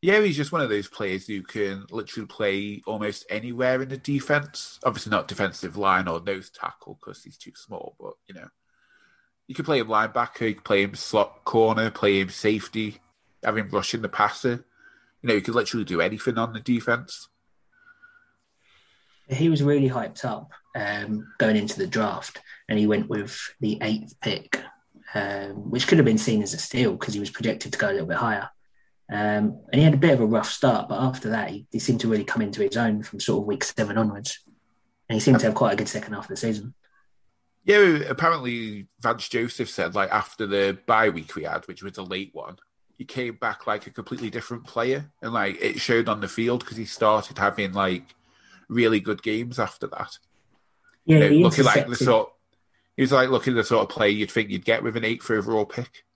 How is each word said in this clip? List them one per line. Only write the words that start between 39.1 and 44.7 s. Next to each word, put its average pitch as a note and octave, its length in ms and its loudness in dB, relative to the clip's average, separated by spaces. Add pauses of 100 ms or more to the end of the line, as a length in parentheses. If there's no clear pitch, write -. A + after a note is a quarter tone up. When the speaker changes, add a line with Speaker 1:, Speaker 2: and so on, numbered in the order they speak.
Speaker 1:
Joseph A#2 420 -2
said, F2+ 240 -4
like, G2 160 0
after G#2 360 -2
the G2 380 0
bye A2 240 4
week E2 260 -6
we D2+ 100 -8
had, D#2+ 220 -6
which F2+ 160 -18
was G2 140 -14
a G2 60 -10
late F#2 320 -8
one, E2 240 -14 (400)
he - 80 -14
came A#2+ 300 -8
back, A2 300 -6
like, G#2 200 -4
a G2+ 40 -16
completely A#2 380 -10
different A#2 380 -10
player. C3 440 -4 (120)